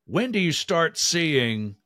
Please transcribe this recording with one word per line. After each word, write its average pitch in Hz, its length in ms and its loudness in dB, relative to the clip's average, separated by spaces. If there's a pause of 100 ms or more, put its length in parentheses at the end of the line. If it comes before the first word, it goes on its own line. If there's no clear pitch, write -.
"When 220 260 -2
do 214 80 0
you 175 120 2
start 165 460 0
seeing 120 800 0 (100)